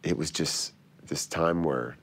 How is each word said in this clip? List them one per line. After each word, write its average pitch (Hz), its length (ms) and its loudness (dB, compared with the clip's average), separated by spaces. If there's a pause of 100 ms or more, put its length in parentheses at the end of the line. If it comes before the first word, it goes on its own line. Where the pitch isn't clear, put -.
it 82 160 2
was 80 140 -2
just - 420 -2 (320)
this - 220 -4
time 85 360 2
where 62 400 0